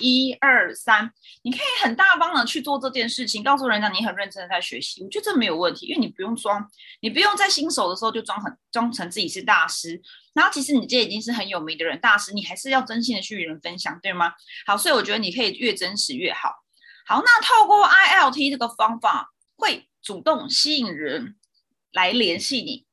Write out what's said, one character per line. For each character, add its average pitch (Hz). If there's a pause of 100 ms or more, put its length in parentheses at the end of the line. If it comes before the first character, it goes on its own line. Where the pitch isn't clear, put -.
一 254
二 240
三。 220 (300)
你 240
可 -
以 523
很 233
大 381
方 339
的 247
去 285
做 277
这 262
件 240
事 240
情， 208
告 277
诉 269
人 214
家 208
你 185
很 190
认 196
真 190
的 180
在 180
学 127
习， -
我 196
觉 403
得 415
这 403
没 226
有 165
问 170
题， -
因 277
为 330
你 220
不 -
用 226
装， 208 (340)
你 220
不 233
用 403
在 392
新 311
手 226
的 180
时 226
候 220
就 226
装 208
很， - (180)
装 233
成 175
自 202
己 175
是 190
大 175
师。 170 (320)
然 330
后 381
其 285
实 277
你 233
这 254
已 208
经 208
是 226
很 208
有 190
名 160
的 160
人， 160
大 220
师， 202
你 202
还 185
是 269
要 262
真 233
心 233
的 185
去 208
与 175
人 160
分 175
享， 160
对 190
吗？ 175 (340)
好， 208
所 214
以 294
我 220
觉 202
得 214
你 190
可 240
以 196
越 226
真 185
实 143
越 151
好。 - (560)
好， 240
那 466
透 440
过 415
I 381
L 277
T 277
这 277
个 233
方 226
法 160 (240)
会 - (120)
主 185
动 311
吸 302
引 214
人 147 (540)
来 185
联 196
系 247
你。 170